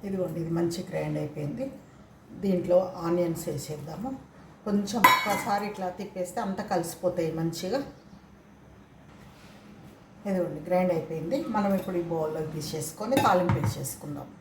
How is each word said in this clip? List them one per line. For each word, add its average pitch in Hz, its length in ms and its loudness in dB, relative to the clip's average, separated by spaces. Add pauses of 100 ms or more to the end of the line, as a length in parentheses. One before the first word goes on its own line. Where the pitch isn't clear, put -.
ఇదిగోండి, 180 380 -2
ఇది 165 140 -2
మంచి 170 300 0
గ్రైండ్ 151 340 -2
అయిపోయింది. 147 440 -4 (760)
దీంట్లో 175 340 6 (280)
ఆనియన్స్ 170 440 2
వేసేద్దాము. 151 600 -6 (560)
కొంచెం 202 340 2 (100)
ఒకసారి 208 600 2
ఇట్లా 190 180 -4 (100)
తిప్పేస్తే 185 480 -4
అంతా 196 160 -2 (100)
కలిసిపోతాయి 170 580 0 (100)
మంచిగా. 185 400 0 (2500)
ఇదిగోండి, 160 400 0
గ్రైండ్ 180 280 6
అయిపోయింది. 160 420 -2 (160)
మనం 202 240 4
ఇప్పుడు 180 240 -2
ఈ - 100 0
బౌల్లోకి 156 440 0
తీసేసుకొని 214 600 -2 (100)
తాలింపు 180 340 6
వేసేసుకుందాం. - 680 -4 (120)